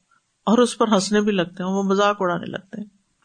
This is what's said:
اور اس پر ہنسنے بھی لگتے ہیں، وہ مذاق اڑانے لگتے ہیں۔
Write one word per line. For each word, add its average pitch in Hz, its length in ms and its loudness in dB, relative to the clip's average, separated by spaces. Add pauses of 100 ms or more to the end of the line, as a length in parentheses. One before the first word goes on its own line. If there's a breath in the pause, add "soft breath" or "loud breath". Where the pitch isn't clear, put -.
(460)
اور 214 120 4
اس 240 200 2
پر 233 100 2
ہنسنے 208 340 2
بھی 208 100 0
لگتے 180 320 -2
ہیں، 185 80 -4
وہ 196 120 0
مذاق 202 360 2
اڑانے 175 260 -2
لگتے - 360 -12
ہیں۔ - 200 -20 (240)